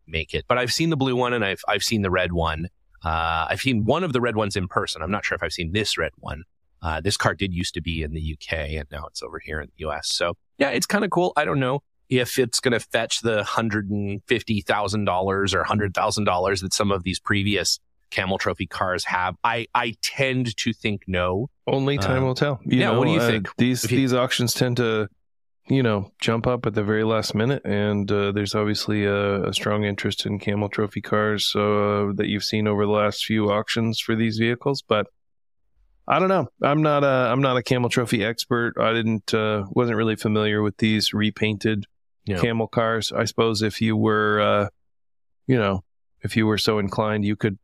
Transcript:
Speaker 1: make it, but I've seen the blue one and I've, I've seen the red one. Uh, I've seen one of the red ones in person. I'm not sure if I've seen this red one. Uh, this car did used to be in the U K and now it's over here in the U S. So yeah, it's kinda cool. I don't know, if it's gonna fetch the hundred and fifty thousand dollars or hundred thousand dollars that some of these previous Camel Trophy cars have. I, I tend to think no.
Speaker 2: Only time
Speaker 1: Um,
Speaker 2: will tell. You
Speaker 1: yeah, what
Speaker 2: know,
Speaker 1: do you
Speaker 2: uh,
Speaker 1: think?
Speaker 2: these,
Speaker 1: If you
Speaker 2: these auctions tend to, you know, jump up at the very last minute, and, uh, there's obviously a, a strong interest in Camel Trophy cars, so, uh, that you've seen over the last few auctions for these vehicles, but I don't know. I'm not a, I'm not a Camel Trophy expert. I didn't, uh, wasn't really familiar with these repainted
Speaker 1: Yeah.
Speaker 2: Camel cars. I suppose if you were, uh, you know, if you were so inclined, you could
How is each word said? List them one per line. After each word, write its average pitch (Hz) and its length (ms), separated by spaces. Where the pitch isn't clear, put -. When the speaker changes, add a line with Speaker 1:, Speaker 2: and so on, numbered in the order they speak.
Speaker 1:
make 78 280
it, 76 120
but 123 120
I've 123 120
seen 165 200
the 160 80
blue 131 180
one 123 160
and 120 100
I've, 95 240
I've 104 160
seen 107 200
the 95 80
red 90 240
one. 80 320
Uh, 82 460
I've 101 140
seen 113 240
one 156 180
of 160 80
the 123 80
red 117 160
ones 104 180
in 92 140
person. 95 320
I'm 80 100
not 101 140
sure - 100
if 82 80
I've 85 120
seen 85 180
this 104 240
red 80 220
one. 71 240
Uh, 80 180
this 92 160
car 107 180
did 92 200
used 90 180
to 90 80
be 80 220
in 76 100
the 78 80
U 78 180
K 78 380
and 76 160
now 73 140
it's - 160
over 73 200
here 76 200
in 67 60
the - 100
U 78 140
S. 73 220
So 87 200
yeah, 277 100
it's - 180
kinda 202 220
cool. 175 280
I 151 100
don't 151 120
know, 131 240
if 127 300
it's 123 220
gonna 117 200
fetch - 400
the 110 240
hundred 107 460
and 101 360
fifty 107 340
thousand 104 440
dollars 95 500
or 87 100
hundred 101 300
thousand 101 300
dollars 92 360
that 92 120
some 101 180
of 98 120
these 92 160
previous 98 600
Camel 95 280
Trophy 92 280
cars 92 380
have. 90 380
I, 117 320
I 120 280
tend 131 560
to 117 140
think 104 360
no. 92 420
Speaker 2:
Only 135 320
time 131 200
Speaker 1:
Um, 131 60
Speaker 2:
will 131 120
tell. 147 280
You 127 140
Speaker 1:
yeah, 123 180
what 127 120
Speaker 2:
know, - 20
Speaker 1:
do - 40
you - 60
Speaker 2:
uh, 120 100
Speaker 1:
think? 107 180
Speaker 2:
these, 123 260
Speaker 1:
If 107 60
you 127 80
Speaker 2:
these 135 140
auctions 123 420
tend 123 220
to, 113 320
you 135 140
know, 104 380
jump 113 260
up 123 200
at 107 80
the 107 100
very 107 180
last 110 320
minute, 120 300
and, 101 460
uh, 101 200
there's 101 240
obviously 104 500
a, 101 440
a 98 40
strong 104 300
interest 101 420
in 104 140
Camel 104 300
Trophy 104 320
cars, 107 460
so, 104 640
uh, - 40
that 104 140
you've 104 160
seen 107 240
over 104 180
the 101 60
last 104 320
few 107 260
auctions 113 480
for - 160
these 110 240
vehicles, 120 480
but 104 220
I 147 120
don't 185 80
know. 180 180
I'm 147 200
not 147 200
a, 143 40
I'm 131 100
not 127 140
a 120 60
Camel 123 280
Trophy 117 340
expert. 117 540
I 113 140
didn't, 110 420
uh, 107 360
wasn't 120 260
really 110 180
familiar 107 480
with 104 140
these 110 360
repainted 107 720
Speaker 1:
Yeah. 98 160
Speaker 2:
Camel 113 280
cars. 113 440
I 113 120
suppose 110 380
if 107 200
you 110 140
were, 107 440
uh, 104 280
you 131 80
know, 98 260
if - 140
you 110 100
were 107 120
so 107 200
inclined, 107 460
you 104 100
could 104 300